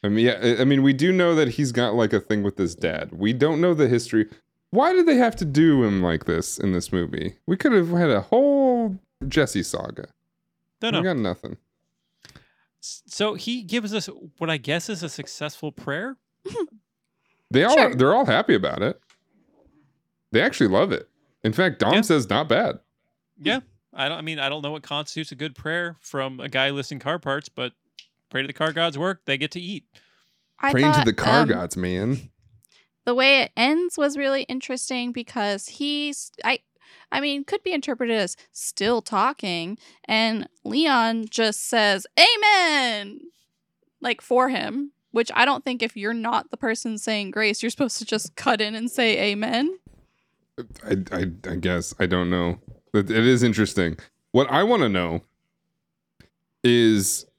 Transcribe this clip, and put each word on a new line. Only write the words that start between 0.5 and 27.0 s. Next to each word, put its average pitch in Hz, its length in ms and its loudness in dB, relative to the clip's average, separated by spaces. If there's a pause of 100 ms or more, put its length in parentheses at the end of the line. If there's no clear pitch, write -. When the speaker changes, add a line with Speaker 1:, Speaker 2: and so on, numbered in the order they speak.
Speaker 1:
I, 117 40 2
I 131 40 4
mean, 135 180 4
we 139 100 6
do 147 180 2
know 180 240 2
that 151 140 2
he's 131 220 -2
got, 120 240 0
like, 117 180 2
a 110 60 4
thing 104 240 -2
with 101 140 -2
his 87 180 -2
dad. 82 380 -4
We 98 200 0
don't 147 280 2
know 175 120 2
the 151 140 2
history. 117 400 2 (440)
Why 269 220 4
did 359 120 6
they 320 100 6
have 240 220 4
to 190 80 -4
do 147 380 6
him 101 200 2
like 82 220 0
this - 340 -2
in 98 140 0
this 87 180 -4
movie? 82 440 -4 (120)
We 175 100 0
could 277 140 2
have 180 180 4
had 175 200 2
a 104 120 4
whole 247 800 2 (280)
Jesse 135 360 0
saga. - 440 -8 (760)
Speaker 2:
Don't 226 120 -2
Speaker 1:
We 185 80 0
Speaker 2:
know. - 20 0 (100)
Speaker 1:
got 147 40 -2
nothing. 98 400 -4 (1200)
Speaker 2:
S-, - 240 -18
so 208 300 -4
he 240 280 -8
gives 208 300 -4
us 214 140 -4 (320)
what 165 100 -4
I 160 80 -2
guess 143 320 -4
is 190 140 -8
a 160 60 -8
successful 151 600 -12
prayer. 185 460 -8 (280)
Speaker 3:
<laughs> 415 120 -10 (920)
Speaker 1:
They 131 120 4
all 247 140 4
Speaker 3:
Sure. 220 160 4
Speaker 1:
they're 135 220 4
all 262 100 2
happy 147 300 2
about 92 260 -2
it. 131 180 -4 (1300)
They 117 100 4
actually 175 280 2
love 131 220 2
it. - 160 -6 (360)
In - 100 2
fact, 180 240 0
Dom 196 160 4
Speaker 2:
Yeah. 202 80 6
Speaker 1:
says 156 260 2
not 131 220 0
bad. 180 300 0 (600)
Speaker 2:
Yeah. 208 200 0 (340)
I 135 160 -2
don't, 165 80 -6
I 156 40 -10
mean, 156 180 -8
I 135 100 -2
don't 147 140 -6
know 143 80 -4
what 151 100 -10
constitutes 151 500 -8
a 143 40 -16
good 143 180 -10
prayer 170 480 -6
from 135 380 -8
a 131 100 -10
guy 131 220 0
listing 139 260 -8
car 156 220 -6